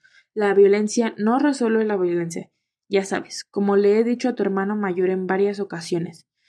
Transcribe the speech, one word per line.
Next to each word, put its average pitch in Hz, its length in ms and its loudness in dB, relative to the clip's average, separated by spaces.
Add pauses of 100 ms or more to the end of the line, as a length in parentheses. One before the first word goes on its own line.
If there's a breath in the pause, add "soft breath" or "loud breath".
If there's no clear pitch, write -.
(340 soft breath)
La 208 200 0
violencia 208 640 4
no 226 220 2
resuelve 233 460 2
la 208 120 0
violencia. 175 540 -4 (360)
Ya 196 160 0
sabes, - 400 -8
como 202 340 0
le 202 220 4
he 233 40 2
dicho 240 260 -2
a 247 60 -4
tu 214 80 -4
hermano 196 320 -2
mayor 185 340 -2
en 185 180 -4
varias 196 320 0
ocasiones. 170 680 -8 (220 soft breath)